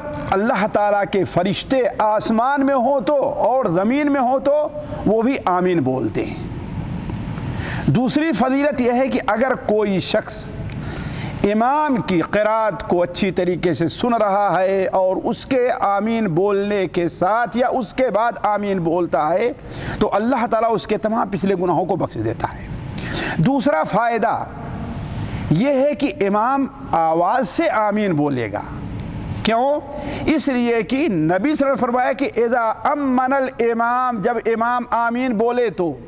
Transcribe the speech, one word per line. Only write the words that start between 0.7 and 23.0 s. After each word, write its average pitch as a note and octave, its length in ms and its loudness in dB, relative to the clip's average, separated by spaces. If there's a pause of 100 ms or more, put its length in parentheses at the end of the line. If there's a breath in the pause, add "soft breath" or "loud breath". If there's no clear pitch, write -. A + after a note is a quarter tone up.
تعالیٰ G#3 400 2
کے F#3+ 120 2
فرشتے G3+ 580 0 (160)
آسمان A3+ 680 2
میں C#4 80 2
ہوں C4+ 260 2
تو C4+ 280 2
اور B3 360 0
زمین A#3 480 2
میں C#4 80 0
ہوں B3+ 180 2
تو D4 300 0 (380 loud breath)
وہ A3 160 2
بھی C4 220 2
آمین F3+ 360 2
بولتے B2 440 -2
ہیں۔ - 240 -8 (1400 loud breath)
دوسری C4 460 2
فضیلت C4 480 0
یہ A#3+ 120 2
ہے C4 160 2
کہ A3+ 180 -2
اگر A3 280 2
کوئی G#3 440 0
شخص - 520 -2 (920 loud breath)
امام B3+ 520 2
کی F3 240 0
قرات G#3+ 680 0
کو F3+ 140 2
اچھی F#3 280 0
طریقے F3 440 0
سے E3 140 0
سن A#3 260 0
رہا G3 460 2
ہے F#3+ 260 2
اور F#3 300 2
اس - 300 -4
کے B3+ 220 2 (120)
آمین G#3+ 460 0
بولنے G3 600 0
کے E3+ 220 -2
ساتھ G#3+ 480 0
یا B3 120 2
اس A#3 260 -2
کے C4 160 2
بعد A3 220 2 (100)
آمین G3+ 360 0
بولتا E3 540 0
ہے A3+ 200 2 (460 loud breath)
تو G#3 140 2
اللہ A3+ 380 0
تعالیٰ A3+ 220 2
اس G#3 140 -2
کے G#3 120 0
تمام A3 300 -2
پچھلے G3 260 0
گناہوں F3 300 0
کو E3+ 120 0
بخش - 180 -4 (100)
دیتا - 300 -4
ہے۔ - 120 -12 (680 loud breath)